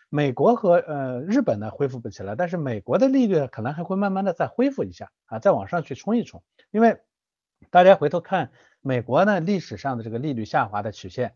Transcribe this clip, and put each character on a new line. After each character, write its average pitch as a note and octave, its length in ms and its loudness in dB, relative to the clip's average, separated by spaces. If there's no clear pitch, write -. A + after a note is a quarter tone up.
美 C#3+ 220 0
国 F3 220 4
和， F3+ 200 2
呃， C#3 480 -2
日 G#3 180 0
本 A#2+ 200 0
呢 G#2+ 100 -8
恢 C#3 180 -2
复 B2+ 100 -10
不 A#2 120 -10
起 F#2+ 120 -14
来， G2 120 -8
但 E3+ 140 -2
是 F3 100 -6
美 B2+ 220 -4
国 C3+ 180 0
的 C4 100 4
利 C4 180 4
率 D#3+ 200 2
可 - 160 -10
能 B2+ 100 -4
还 D#3+ 100 -8
会 F#3+ 140 -6
慢 G3 160 -2
慢 F#3+ 140 -2
的 F3+ 80 0
再 E3 120 -2
恢 C4+ 240 0
复 G#3 140 -4
一 F#2 80 -8
下， - 180 -18
啊， A2 140 -10
再 F#3+ 140 4
往 G2+ 160 -2
上 E3+ 140 -2
去 C#3 120 -12
冲 A3 240 -2
一 G#3+ 40 0
冲。 - 200 -16
因 G#3+ 120 0
为 A3+ 160 4
大 F3+ 120 8
家 F#3 140 10
回 C#3+ 120 0
头 - 120 -2
看 E3 320 -4
美 B2+ 220 -2
国 C#3+ 220 2
呢， G3+ 160 2
历 F#3 180 -2
史 - 180 -10
上 C3 220 -6
的 A2+ 60 -10
这 A2+ 60 -10
个 A2+ 80 -6
利 D3 140 -4
率 A2+ 120 -6
下 B2+ 220 -2
滑 G#2 140 -6
的 G#2 120 -6
曲 - 160 -16
线， A#2+ 280 -6